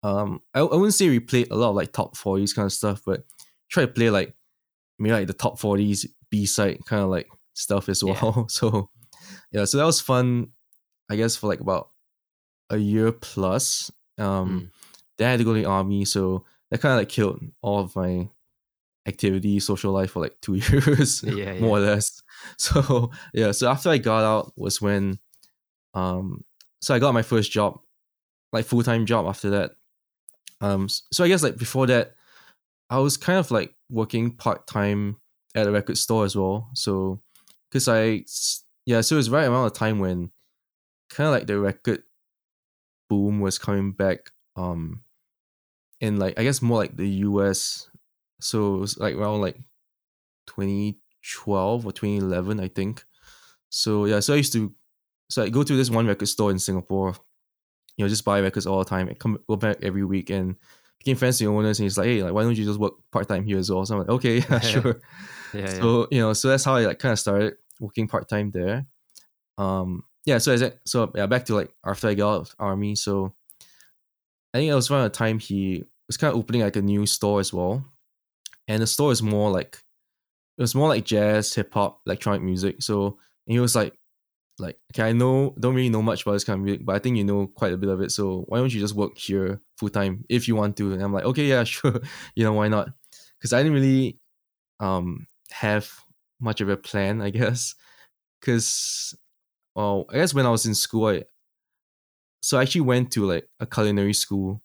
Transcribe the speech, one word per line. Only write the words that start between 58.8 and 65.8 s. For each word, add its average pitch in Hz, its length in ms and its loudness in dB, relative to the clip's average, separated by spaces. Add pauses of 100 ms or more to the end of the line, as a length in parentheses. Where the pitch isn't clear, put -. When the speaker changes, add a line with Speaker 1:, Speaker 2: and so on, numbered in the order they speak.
Speaker 1:
time. 92 240 -4
I - 60 -8
come, 107 240 -4 (100)
go 110 80 2
back 104 260 0
every 98 220 -2
week 95 240 -4
and 92 260 -2 (440)
became 131 180 0
friends 127 240 2
with 107 80 2
the 104 60 2
owners, 107 240 2
and 104 60 0
he's 98 120 -2
like, 101 100 2
"Hey, 113 160 2
like, 90 100 -2
why 107 100 2
don't 117 140 2
you 107 80 -2
just 104 140 -2
work 104 160 -2 (160)
part-time 98 340 -2
here 101 140 0
as 90 120 -2
well?" 92 140 0
So 107 100 -4
I'm 101 60 -2
like, 87 80 -6
"Okay, 120 380 2
<laughs> - 40 0
yeah, 123 80 2
Speaker 2:
<laughs> - 0 -
Speaker 1:
sure." 117 420 0 (520)
Speaker 2:
Yeah, 95 220 -6
yeah. 113 160 2